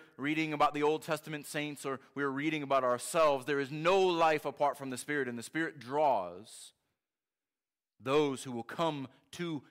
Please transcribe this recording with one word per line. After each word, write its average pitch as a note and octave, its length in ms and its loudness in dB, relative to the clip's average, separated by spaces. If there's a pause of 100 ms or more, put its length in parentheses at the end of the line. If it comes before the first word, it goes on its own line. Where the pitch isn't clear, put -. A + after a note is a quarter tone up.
(180)
reading D#3 360 -2
about D3 200 4
the D3 100 -2
Old D3+ 180 2
Testament D3+ 460 -6
saints D3 380 -6
or C3+ 140 -4 (140)
we're C#3 160 -2
reading D3 320 -2
about C3+ 220 2
ourselves, C3 640 2
there C#3+ 140 0
is C3+ 120 -4
no E3 300 4
life E3 440 4
apart C#3 320 0
from C3+ 140 -8
the B2 60 -6
Spirit, C#3+ 300 -2
and A#2+ 100 -6
the A#2 60 -8
Spirit D#3+ 360 -6
draws A2+ 920 -2 (1300)
those C3+ 440 2
who C3+ 80 -10
will A#2 120 -6
come D3+ 440 -4 (240)
to E3 400 -6